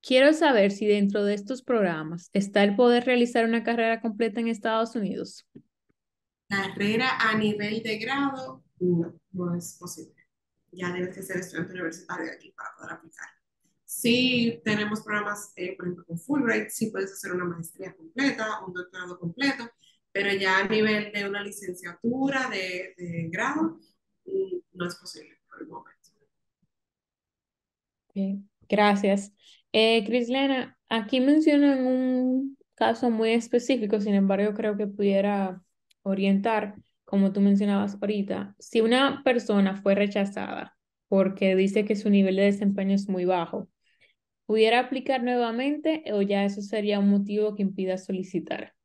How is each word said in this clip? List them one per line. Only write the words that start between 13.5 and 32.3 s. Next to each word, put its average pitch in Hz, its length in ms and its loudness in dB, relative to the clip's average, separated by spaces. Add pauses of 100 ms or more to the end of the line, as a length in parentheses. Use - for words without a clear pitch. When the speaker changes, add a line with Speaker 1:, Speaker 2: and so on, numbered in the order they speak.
Speaker 2:
Sí 240 800 0
tenemos 214 380 -2
programas, 208 540 -6
eh, 185 200 -10
por 180 100 -10
ejemplo, 175 200 -8
con 170 120 -10
Fulbright, 233 520 -2
sí 214 200 -4
puedes 196 220 -6
hacer 185 200 -10
una 180 120 -4
maestría 170 500 -10
completa, 220 720 -4
un 180 60 -10
doctorado 180 460 -12
completo, 233 520 -4 (400)
pero 196 220 -2
ya 196 280 2
a 196 80 -2
nivel 214 440 2
de 202 160 -4
una 202 140 -6
licenciatura 226 1040 -4
de, 185 480 -8
de 170 340 -8
grado, 294 480 -2 (460)
mm, 381 320 -4 (160)
no 180 140 -8
es 175 100 -8
posible - 420 -20 (100)
por - 120 -20
el - 80 -14
momento. - 400 -20 (2000)
Speaker 1:
Ok, 196 340 -6 (260)
gracias. 202 640 2 (400)
Eh, 226 340 4
Crislena, 254 720 -2 (100)
aquí 226 320 -2
mencionan 285 640 4
un 254 680 0 (180)